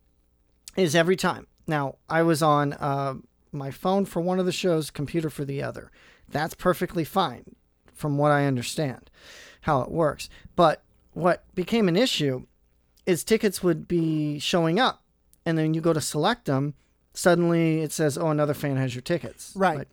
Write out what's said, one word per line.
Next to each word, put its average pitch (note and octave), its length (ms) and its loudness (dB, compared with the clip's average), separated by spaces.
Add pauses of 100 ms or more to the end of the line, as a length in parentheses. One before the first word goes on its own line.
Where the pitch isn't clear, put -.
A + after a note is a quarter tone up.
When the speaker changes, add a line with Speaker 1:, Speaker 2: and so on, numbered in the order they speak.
(760)
Speaker 1:
is F3 160 2
every E3+ 220 4
time. E3+ 320 -2 (180)
Now, D3 300 -2 (120)
I D#3+ 140 2
was E3 220 4
on, D3 300 4
uh, C#3 420 -4 (360)
my C#3 200 -10
phone F#3+ 340 0
for F#3 160 -6
one F3+ 180 0
of F#3 60 0
the F3+ 60 0
shows, E3 400 0
computer D#3 400 -4
for D3 140 -8
the C#3 180 -6
other. - 280 -10 (380)
That's D#3 240 -4
perfectly F3 520 -2
fine, D#3 500 -4 (360)
from C#3+ 280 -4
what D3 120 4
I C#3+ 140 4
understand, C3 640 -4 (520)
how C#3+ 200 0
it - 80 -6
works. D#3+ 400 -2 (260)
But - 280 4 (300)
what E3+ 300 0 (120)
became G3+ 320 2
an E3 80 2
issue D3 500 0 (600)
is F3 180 0
tickets A3 400 0
would E3 240 0
be D#3 520 -2
showing E3 400 2
up, B3 240 0 (420)
and E3 120 0
then D#3 160 0
you D#3+ 80 -2
go E3 120 4
to D3+ 80 -2
select E3+ 480 -2
'em, C#3+ 240 0 (400)
suddenly E3+ 680 4
it D3+ 100 -4
says, D3+ 260 0
"Oh, E3+ 120 -2
another D3 240 0
fan C#3+ 240 -4
has B2+ 180 -2
your B2+ 60 -10
tickets." - 540 -6
Speaker 2:
Right. F#3 240 0
Speaker 1:
Like, - 140 -12